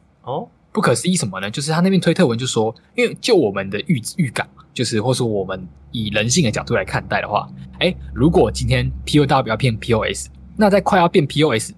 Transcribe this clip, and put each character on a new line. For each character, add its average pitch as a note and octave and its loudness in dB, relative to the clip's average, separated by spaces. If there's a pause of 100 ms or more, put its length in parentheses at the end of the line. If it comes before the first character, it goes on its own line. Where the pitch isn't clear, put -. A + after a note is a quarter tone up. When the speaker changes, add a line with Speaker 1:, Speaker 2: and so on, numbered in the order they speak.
(220)
Speaker 1:
哦。 D3 -8 (240)
Speaker 2:
不 - -4
可 D#3 4
思 A#2 -2
议 F#3 2
什 C#3+ -2
么 F#2 -8
呢？ G2 -4
就 C#3+ -8
是 D3 -4
他 D#3+ 0
那 F#3 4
篇 F#3+ 4
推 E3 2
特 E3+ 4
文 A2+ 0
就 B2+ -6
说， A2+ 0 (200)
因 B3 -2
为 G3+ -2
就 B3 2
我 C3+ 4
们 G2 -6
的 G2+ -4
预-， C#3 0 (180)
预 C#3+ 0
感， - -6 (240)
就 B2+ -4
是 A2 -2
或 B2 0
是 B2+ 0
我 G#2+ -2
们 F#2 -8 (240)
以 G#2+ -6
人 G#2+ 0
性 D#3+ 2
的 G#2+ 0
角 E2 -4
度 A#2 -2
来 F#2+ 0
看 G2 -4
待 G#2 -2
的 F#2+ -6
话， G#2 -2 (300)
诶， F3 0 (160)
如 C3+ 2
果 C3 4
今 B2+ -4
天 B2 0 (140)
P - 2
O D3 4
W C3 2
要 A2 -2
变 A2+ 0
P G#2+ -6
O G#2+ 2
S， G2 -6 (260)
那 G#3+ 4
在 G3 4
快 F#3+ 2
要 E3+ 4
变 E3 4
P C#3+ 0
O C3+ 2
S， - -8